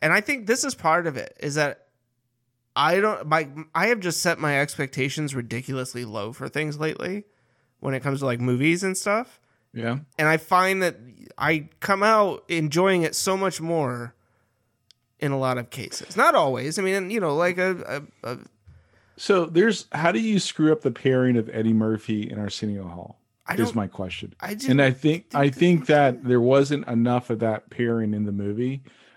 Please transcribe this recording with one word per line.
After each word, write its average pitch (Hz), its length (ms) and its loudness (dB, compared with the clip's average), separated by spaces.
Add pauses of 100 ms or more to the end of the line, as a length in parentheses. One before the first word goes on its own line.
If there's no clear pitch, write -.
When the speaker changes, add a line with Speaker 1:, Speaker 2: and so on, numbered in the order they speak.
Speaker 1:
And 156 100 2
I 202 80 4
think 247 280 -6
this 247 160 0
is 262 100 -4
part 165 320 0
of 139 100 -4
it, - 240 -10
is 147 140 -6
that 147 320 -2 (920)
I 160 240 4
don't, 208 260 -2
my, 156 220 0 (260)
I 185 140 0
have 240 100 2
just 175 240 -4
set 170 160 0
my 143 220 0
expectations 143 760 -4
ridiculously 123 720 -8
low 107 280 -8
for 135 160 -12
things 151 300 -6
lately 180 460 -6 (560)
when 139 140 -4
it 131 60 -4
comes 139 200 -4
to, 139 60 -2
like, 120 140 -2
movies 139 440 2
and 190 120 -2
stuff. 214 440 -4 (340)
Speaker 2:
Yeah. 117 240 -4 (180)
Speaker 1:
And 156 120 2
I 160 80 4
find 185 440 2
that 170 140 0 (420)
I 156 320 -2 (120)
come 196 240 0
out 214 440 4
enjoying 170 540 2
it 160 140 -2
so 190 200 0
much 190 240 -2
more 131 540 -4 (1040)
in 143 140 -2
a 135 60 -2
lot 127 200 -2
of 120 120 -10
cases. - 460 -12
Not 285 200 4
always. 143 420 0
I 196 40 -2
mean, 190 280 -2
you 226 80 -2
know, 160 160 0
like 175 240 0
a, 180 460 -2 (200)
a, 120 80 -8
a - 60 -10 (760)
Speaker 2:
So 180 300 2
there's, 185 440 2
how 165 220 0
do 220 80 0
you 220 180 2
screw 156 320 2
up 156 120 2
the 131 100 0
pairing 127 440 2
of 110 160 0
Eddie 113 200 0
Murphy 110 580 -2
and 104 100 -8
Arsenio 101 460 -6
Hall? 87 320 -16 (300)
Speaker 1:
I 85 60 -2
Speaker 2:
Is 98 40 -2
Speaker 1:
don't, 117 160 0
Speaker 2:
my 104 140 -2
question. - 520 -10
Speaker 1:
I 202 140 -8
just 214 140 -6
Speaker 2:
And 139 120 6
I 135 120 6
think, 156 400 0
Speaker 1:
think - 20 -16
Speaker 2:
I 143 140 4
Speaker 1:
that 131 80 0
Speaker 2:
think 175 300 4
Speaker 1:
they 151 80 6
Speaker 2:
that 135 280 4
Speaker 1:
did. 123 80 -2
Speaker 2:
there 123 100 6
wasn't 139 460 4
enough 120 440 0
of 110 100 -2
that 110 280 -2
pairing 117 460 -2
in 104 100 -2
the 101 80 -4
movie, 117 520 -4 (320)